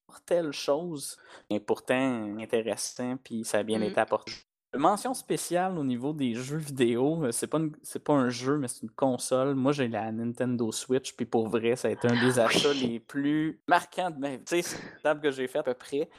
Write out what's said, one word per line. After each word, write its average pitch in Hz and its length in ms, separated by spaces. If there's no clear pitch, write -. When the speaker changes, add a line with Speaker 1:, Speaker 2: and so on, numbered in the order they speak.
Speaker 1:
pour - 180
telle 170 280
chose, 147 680
mais 104 120
pourtant 120 800
intéressant, 113 800
puis 113 220
ça - 140
a 104 40
bien 107 160
Speaker 2:
Mm. 110 60
Speaker 1:
été 101 160
apporté. - 320
Mention 185 380
spéciale 175 640
au 143 60
niveau 127 280
des 135 220
jeux 131 240
vidéo, 139 680
euh, 117 80
c'est 117 140
pas 151 120
une, 156 140
c'est - 220
pas - 80
un 131 160
jeu, 127 300
mais 131 100
c'est - 140
une 113 80
console. 131 640
Moi, 135 180
j'ai 139 160
la 113 240
Nintendo 117 580
Switch, - 460
puis 123 80
pour 113 240
vrai, 117 280
ça 117 120
a 107 40
été 120 160
un 120 120
des 123 180
Speaker 2:
Ah 113 80
Speaker 1:
achats 127 260
Speaker 2:
oui. 131 140
Speaker 1:
les 117 140
plus 151 580
marquants 175 420
de 151 80
ma 139 180
vie. - 80
Tu 170 120
sais, 175 60
c'est - 140
la - 40
table 151 220
que 147 80
j'ai 131 160
fait 143 140
à - 20
peu 127 100
près. 143 460